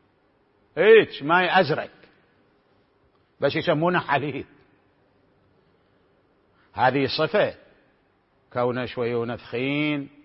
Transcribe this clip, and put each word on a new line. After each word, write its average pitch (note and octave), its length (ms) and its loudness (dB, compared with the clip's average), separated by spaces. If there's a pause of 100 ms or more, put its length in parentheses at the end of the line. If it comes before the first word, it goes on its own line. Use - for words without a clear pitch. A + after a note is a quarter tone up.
(760)
هيك F#3+ 460 6
ماي F3 380 2
أزرق، C3 300 -2 (1500)
بس C#3 160 0
يسمونه E3 420 0
حليب. C3+ 480 -4 (2250)
هذه C3 340 0 (120)
صفة، D#3 360 0 (1000)
كونه B2 340 -4
شويون A#2 500 -6
ثخين، C#3 720 -6 (160)